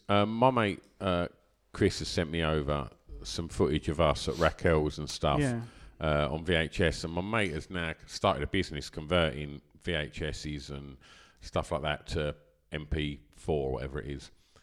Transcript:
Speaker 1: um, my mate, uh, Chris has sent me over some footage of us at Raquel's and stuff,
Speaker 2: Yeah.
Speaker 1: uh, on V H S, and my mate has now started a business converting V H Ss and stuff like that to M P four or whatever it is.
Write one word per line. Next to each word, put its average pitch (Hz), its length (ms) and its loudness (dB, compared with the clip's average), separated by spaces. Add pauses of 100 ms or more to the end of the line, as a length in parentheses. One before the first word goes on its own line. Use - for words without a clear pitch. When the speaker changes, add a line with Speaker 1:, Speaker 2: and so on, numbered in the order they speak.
Speaker 1:
um, 101 280 4
my 123 140 6
mate, 113 320 2 (180)
uh, 90 280 2 (440)
Chris - 280 2
has - 80 -4
sent 82 220 0
me 82 140 0
over 73 440 0 (340)
some - 260 -6
footage 78 400 2
of 76 120 -2
us 76 280 4
at - 100 -4
Raquel's 78 600 4
and 76 100 -6
stuff, 73 320 0
Speaker 2:
Yeah. 117 200 0 (400)
Speaker 1:
uh, 76 300 2
on 78 140 -4
V 87 100 2
H 80 260 0
S, 82 240 2
and 82 80 -6
my 87 100 -2
mate 104 300 0
has 76 180 -8
now 85 240 -4 (120)
started 78 360 0
a 73 40 -2
business 80 440 -4
converting 76 720 0 (200)
V 87 120 -4
H 76 260 -4
Ss 73 480 -6
and 69 280 -10 (440)
stuff - 320 -4
like 78 100 0
that 73 260 -2
to 73 260 -2 (360)
M 76 160 -6
P 73 340 -4 (140)
four 73 340 -2
or 65 60 -2
whatever 67 260 -6
it - 80 -10
is. 69 220 -10 (320)